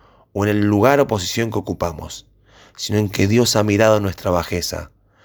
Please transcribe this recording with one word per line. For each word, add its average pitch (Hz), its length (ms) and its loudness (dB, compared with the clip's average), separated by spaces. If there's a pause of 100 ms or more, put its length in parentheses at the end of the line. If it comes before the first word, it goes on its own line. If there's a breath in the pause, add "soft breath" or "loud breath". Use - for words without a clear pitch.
(320 soft breath)
o 101 120 -2
en 104 60 2
el 104 100 0
lugar 104 400 4
o 135 80 2
posición 110 420 -4
que 107 80 -4
ocupamos, 85 680 -8 (480 soft breath)
sino - 220 -4
en 107 100 0
que 95 180 0
Dios 113 300 2
ha 107 80 2
mirado 107 340 4
nuestra 98 320 -4
bajeza 87 600 -4 (320 soft breath)